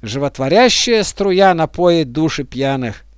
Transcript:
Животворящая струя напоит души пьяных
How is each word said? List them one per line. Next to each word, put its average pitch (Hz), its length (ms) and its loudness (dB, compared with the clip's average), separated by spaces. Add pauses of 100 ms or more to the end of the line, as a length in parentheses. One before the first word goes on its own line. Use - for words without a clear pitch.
Животворящая 143 1000 0
струя 190 520 2
напоит 165 580 0
души 147 320 -4
пьяных 127 600 -6 (140)